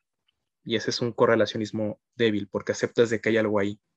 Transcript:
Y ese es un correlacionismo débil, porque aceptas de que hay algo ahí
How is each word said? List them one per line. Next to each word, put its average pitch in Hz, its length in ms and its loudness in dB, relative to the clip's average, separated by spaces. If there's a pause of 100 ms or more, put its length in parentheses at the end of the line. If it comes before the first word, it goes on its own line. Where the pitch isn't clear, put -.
(680)
Y 117 60 0
ese 107 160 -2
es - 100 -4
un 120 120 -2
correlacionismo 110 880 0 (160)
débil, 107 320 0
porque - 240 -4
aceptas 117 360 0
de 113 120 -2
que - 80 -4
hay 113 80 2
algo 107 240 0
ahí 104 180 -2 (180)